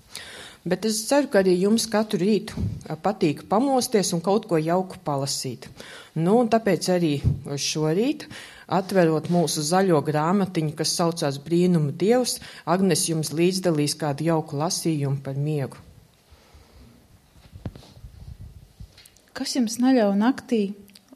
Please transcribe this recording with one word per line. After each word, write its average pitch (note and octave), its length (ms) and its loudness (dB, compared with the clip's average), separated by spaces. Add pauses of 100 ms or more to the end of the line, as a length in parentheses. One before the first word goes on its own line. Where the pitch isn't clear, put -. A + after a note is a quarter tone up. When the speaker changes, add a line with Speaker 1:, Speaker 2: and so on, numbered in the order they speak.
(640)
Speaker 1:
Bet F#3 200 -2
es A3 200 -2
ceru, C#4 240 2
ka G3 120 4
arī F#3 160 4
jums G#3 320 2
katru G#3+ 320 0
rītu, G3+ 360 0 (320)
a, - 80 -8
patīk F#3 520 0
pamosties A#3+ 640 2
un E3+ 80 -2
kaut G#3 280 0
ko E3+ 80 2
jauku F3 480 -2
palasīt. C3+ 640 -4 (500)
Nu, F#3 240 4
un A3+ 80 2
tāpēc A3 440 2
arī F3 180 2 (500)
šorīt, F3 640 -2 (400)
atverot E3+ 640 2
mūsu E3+ 360 2
zaļo F3+ 400 4
grāmatiņu, D#3+ 720 0
kas D#3 200 -2
saucās E3 440 0
Brīnuma E3+ 520 2
Dievs, A#3 460 2 (260)
Agnes F3+ 440 2
jums D#3+ 240 -2
līdzdalīs E3+ 640 0
kādu D3 280 -4
jauku D#3+ 320 -2
lasījumu C#3+ 680 -2
par C3+ 120 -6
miegu. D3 400 -4 (3500)
Speaker 2:
Kas - 160 -6
jums A#3 240 0
neļauj B3 400 4
naktī, A3+ 460 0 (520)